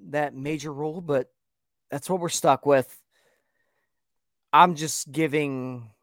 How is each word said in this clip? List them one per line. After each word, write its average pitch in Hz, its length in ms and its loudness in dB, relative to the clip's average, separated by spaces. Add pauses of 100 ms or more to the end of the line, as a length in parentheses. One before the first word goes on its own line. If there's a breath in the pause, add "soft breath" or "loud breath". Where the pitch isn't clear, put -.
(120)
that 143 240 -4
major 147 360 -8
role, 156 300 -8
but 143 300 -2 (580)
that's - 180 -8
what 185 120 -2
we're 170 100 -4
stuck - 380 2
with. 135 280 2 (1600)
I'm 170 220 8
just 151 360 -8
giving 131 800 -4 (120)